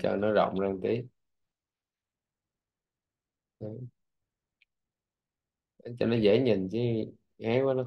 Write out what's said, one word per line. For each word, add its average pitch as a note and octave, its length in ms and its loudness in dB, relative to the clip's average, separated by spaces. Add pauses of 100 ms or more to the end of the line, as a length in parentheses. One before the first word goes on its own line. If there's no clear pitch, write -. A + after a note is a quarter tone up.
cho G2+ 120 0
nó G#2 160 0
rộng F#2+ 280 0
ra G2 100 -2
một F#2+ 140 -6
tí. A2 180 -2 (2500)
Đấy. G#2+ 180 -10 (2250)
Cho A#2 60 2
nó A#2 100 2
dễ G#2+ 240 6
nhìn G2+ 320 2
chứ A2 80 -2 (580)
ngắn A#2+ 300 0
quá C3 60 0
nó B2+ 140 -2